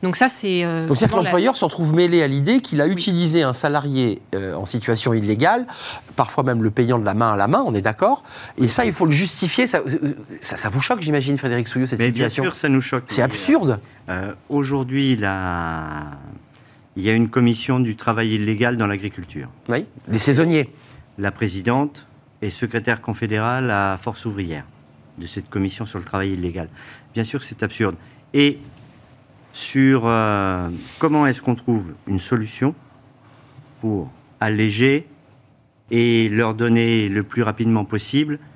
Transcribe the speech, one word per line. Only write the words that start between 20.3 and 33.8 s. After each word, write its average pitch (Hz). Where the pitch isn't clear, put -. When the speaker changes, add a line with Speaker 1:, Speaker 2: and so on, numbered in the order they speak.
Speaker 3:
La 98
présidente 117
est 104
secrétaire 113
confédérale 117
à 98
Force -
ouvrière 90
de 87
cette -
commission 98
sur 104
le 90
travail 98
illégal. 87
Bien 113
sûr, 131
c'est -
absurde. 104
Et 143
sur, 135
euh, 101
comment 151
est-ce 131
qu'on 123
trouve 110
une 98
solution 120